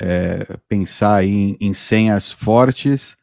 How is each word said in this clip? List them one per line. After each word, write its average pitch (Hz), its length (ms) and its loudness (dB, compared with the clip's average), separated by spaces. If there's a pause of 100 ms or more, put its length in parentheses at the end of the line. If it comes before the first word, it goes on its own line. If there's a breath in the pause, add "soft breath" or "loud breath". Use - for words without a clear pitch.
é, 90 460 -2 (220)
pensar 101 560 2
em, 101 360 0
em 101 120 -2
senhas 107 580 0
fortes 127 920 0